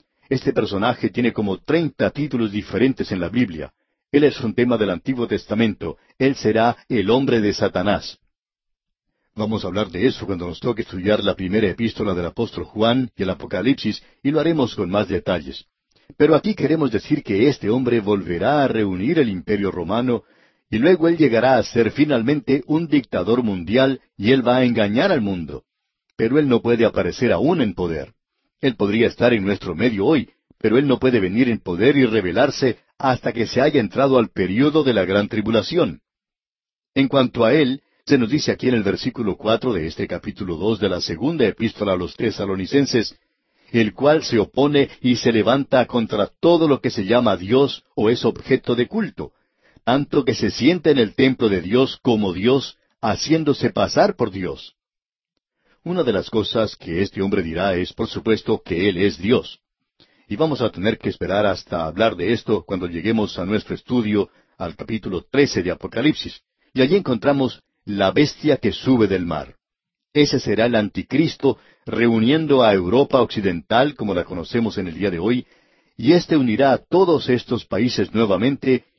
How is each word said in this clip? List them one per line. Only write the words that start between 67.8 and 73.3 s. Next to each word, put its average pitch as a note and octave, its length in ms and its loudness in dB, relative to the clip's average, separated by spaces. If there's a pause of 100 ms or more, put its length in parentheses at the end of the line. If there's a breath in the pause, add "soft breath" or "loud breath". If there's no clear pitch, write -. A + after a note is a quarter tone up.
la G2 240 0
bestia C#3+ 480 2
que G2+ 140 -2
sube A#2 360 2
del F#2 160 -2
mar. D2 320 -8 (560)
Ese C#3+ 260 2
será A2 280 0
el A#2+ 80 0
anticristo A#2 800 -2 (300 soft breath)
reuniendo A#2+ 760 2
a G#2+ 120 6
Europa A#2 480 2
occidental G#2+ 720 -2